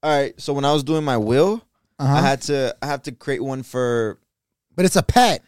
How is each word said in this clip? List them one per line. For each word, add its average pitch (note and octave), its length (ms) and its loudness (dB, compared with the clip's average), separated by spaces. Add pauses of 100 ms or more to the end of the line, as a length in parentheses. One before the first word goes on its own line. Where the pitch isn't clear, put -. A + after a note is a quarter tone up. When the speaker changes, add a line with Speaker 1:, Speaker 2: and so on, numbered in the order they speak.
Speaker 1:
all D3+ 80 0
right, C#3 300 0
so D3 120 -6
when C#3 120 -2
I C#3+ 80 2
was D3+ 100 0
doing D#3 220 -2
my C3 120 0
will, C3+ 460 2 (380)
Speaker 2:
Uh-huh. C3+ 160 2
Speaker 1:
I C#3 40 4
had C#3 220 0
to, C#3 400 -2
I C3+ 40 -8
have C#3+ 180 -6
to C#3 80 -10
create - 300 -6
one C3+ 200 -8
for A#2+ 560 -4 (560)
Speaker 2:
But F3+ 120 0
it's F#3 100 2
a F3+ 80 2
pet. A#3 440 4